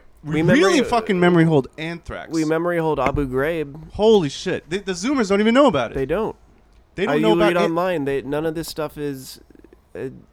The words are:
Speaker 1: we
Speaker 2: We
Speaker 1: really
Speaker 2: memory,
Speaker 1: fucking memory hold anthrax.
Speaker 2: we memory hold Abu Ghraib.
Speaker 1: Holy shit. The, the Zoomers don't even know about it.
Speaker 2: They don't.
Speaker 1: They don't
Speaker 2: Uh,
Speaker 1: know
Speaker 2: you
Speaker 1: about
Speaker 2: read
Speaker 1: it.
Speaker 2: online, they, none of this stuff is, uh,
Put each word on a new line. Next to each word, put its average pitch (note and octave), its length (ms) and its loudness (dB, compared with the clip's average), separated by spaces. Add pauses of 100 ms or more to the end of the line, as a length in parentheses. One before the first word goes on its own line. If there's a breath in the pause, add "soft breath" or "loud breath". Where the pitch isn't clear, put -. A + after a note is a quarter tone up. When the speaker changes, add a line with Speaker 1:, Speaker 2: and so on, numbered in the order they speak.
(240)
Speaker 1:
we D3+ 120 -4
Speaker 2:
We D#3 80 2
Speaker 1:
really F4 320 6
Speaker 2:
memory, B3+ 140 2
Speaker 1:
fucking A3 300 0
memory F3 260 4
hold D3+ 220 2 (100)
anthrax. D#3 540 -12
Speaker 2:
we D#3+ 140 -2
memory E3 320 0
hold D#3+ 220 0
Abu C#3 280 0
Ghraib. D3 680 -4
Speaker 1:
Holy G3+ 360 4
shit. C#3+ 400 -6
The, F3+ 100 -4
the F#3+ 140 -8
Zoomers A3 360 -2
don't G3 120 2
even A3+ 120 2
know C#4 140 6
about C3+ 240 0
it. - 40 -14
Speaker 2:
They C3+ 100 -2
don't. F3 300 -4 (600)
Speaker 1:
They F3+ 100 -4
don't D3 100 0
Speaker 2:
Uh, - 40 2
Speaker 1:
know E3 100 2
Speaker 2:
you E3+ 120 4
Speaker 1:
about - 120 4
Speaker 2:
read F3 80 0
Speaker 1:
it. E3+ 40 2
Speaker 2:
online, E3+ 400 -2
they, C#3 160 -2
none D3 240 -4
of D#3+ 100 -4
this D#3+ 120 -8
stuff D3+ 300 -10
is, C#3+ 440 -10 (540)
uh, A#2 140 -8 (240)